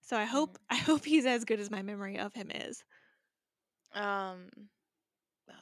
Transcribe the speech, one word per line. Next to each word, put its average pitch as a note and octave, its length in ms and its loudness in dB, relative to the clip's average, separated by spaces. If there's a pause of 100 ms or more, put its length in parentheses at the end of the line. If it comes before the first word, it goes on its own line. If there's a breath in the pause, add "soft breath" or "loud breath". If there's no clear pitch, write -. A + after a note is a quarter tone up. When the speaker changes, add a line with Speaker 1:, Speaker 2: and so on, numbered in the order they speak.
Speaker 1:
So B3 120 -2
I G#3+ 80 4
hope, C4+ 340 0
Speaker 2:
Mm-hmm. - 60 -20
Speaker 1:
<laughs> - 60 -6
I B3+ 60 2
hope D4+ 280 4
he's D4+ 220 6
as A#3+ 180 2
good A3 160 0
as G#3 100 -6
my G3 120 -4
memory G3 360 -8
of G#3 160 -4
him A3 160 -10
is. - 340 -8 (1080 soft breath)
Speaker 2:
Um, G3 580 -4 (1000)
ugh, - 120 -20